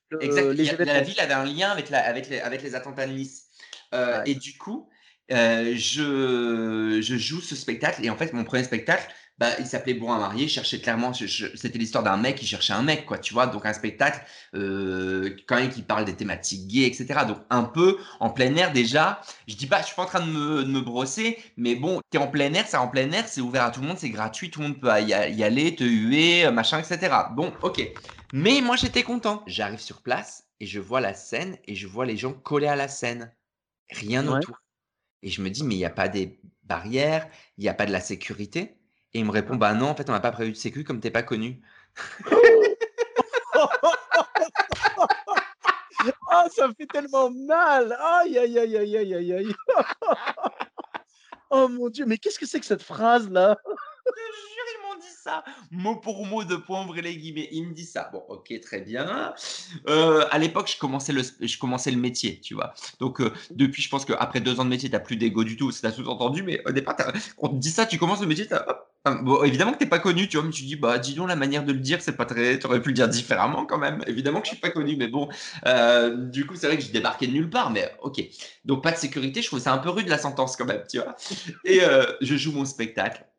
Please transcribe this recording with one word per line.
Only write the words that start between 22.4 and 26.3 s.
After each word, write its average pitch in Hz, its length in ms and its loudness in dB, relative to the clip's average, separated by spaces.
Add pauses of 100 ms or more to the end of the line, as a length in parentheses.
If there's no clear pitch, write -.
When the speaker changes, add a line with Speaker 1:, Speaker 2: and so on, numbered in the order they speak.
Speaker 2:
air, 208 140 2
c'est - 80 0
en 127 100 2
plein 131 240 0
air, 220 160 -2
c'est - 140 -8
ouvert 123 240 2
à 117 80 2
tout 127 80 -8
le 139 80 -4
monde, 175 100 -6
c'est 135 120 -6
gratuit, 110 400 -6
tout 151 100 -10
le 147 80 -4
monde 143 120 -6
peut 123 80 0 (120)
y, 107 80 0
y 104 340 2
aller, 139 320 4
te - 80 -2
huer, 143 680 6